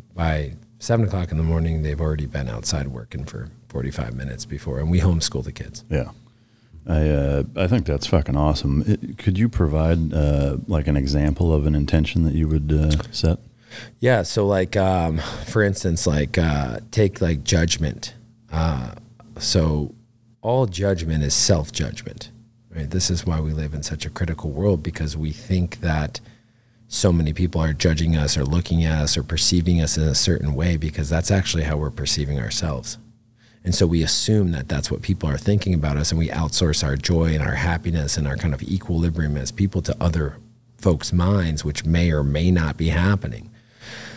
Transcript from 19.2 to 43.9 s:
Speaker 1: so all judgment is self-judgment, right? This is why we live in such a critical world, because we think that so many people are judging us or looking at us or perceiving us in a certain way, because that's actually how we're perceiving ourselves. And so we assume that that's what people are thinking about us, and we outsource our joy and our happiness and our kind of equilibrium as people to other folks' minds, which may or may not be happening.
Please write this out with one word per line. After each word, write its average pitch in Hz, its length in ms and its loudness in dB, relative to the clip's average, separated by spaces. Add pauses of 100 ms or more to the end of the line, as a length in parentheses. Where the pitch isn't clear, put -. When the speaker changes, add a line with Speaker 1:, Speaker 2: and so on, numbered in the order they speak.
Speaker 1:
so 76 560 0 (480)
all 123 240 0
judgment 85 600 0
is 69 80 0
self-judgment, - 960 -2 (440)
right? 78 160 -6
This 87 200 0
is 87 160 -2
why 80 160 0
we 76 100 -2
live 76 220 -4
in 73 100 -8
such - 220 -8
a 80 40 -8
critical 85 400 -4
world, 87 320 2
because 80 360 -4
we 78 140 -2
think 90 500 -2
that 78 400 -2 (680)
so - 240 2
many 80 220 2
people 85 260 0
are 78 140 2
judging 80 420 2
us 76 220 0
or 71 80 0
looking 82 400 2
at 80 160 2
us - 160 0
or 80 60 -2
perceiving 85 580 2
us 76 160 0
in 78 60 2
a 76 120 2
certain 76 380 2
way, 82 240 0
because 76 320 -4
that's 85 220 0
actually 90 320 0
how 76 120 0
we're 76 140 -2
perceiving 71 500 -2
ourselves. 64 580 -6 (680)
And 92 80 0
so 90 140 4
we 82 160 2
assume 101 480 2
that 73 180 -6
that's 76 220 -2
what - 100 -4
people 90 260 -2
are 71 120 0
thinking 98 340 0
about 76 240 0
us, 76 140 0
and 82 80 0
we 82 100 2
outsource 78 540 0
our 71 120 0
joy 82 380 2
and 76 80 2
our 65 140 -2
happiness 80 600 -2
and 76 120 -2
our 69 100 -2
kind 80 160 -2
of 67 80 -6
equilibrium 82 760 -2
as 65 160 -4
people 98 300 0
to - 180 -4
other 80 380 0 (400)
folks' 85 340 0
minds, 87 540 2
which 73 180 -4
may 85 280 2
or 76 120 2
may 76 280 2
not 82 260 2
be 80 120 2
happening. 87 600 0 (680)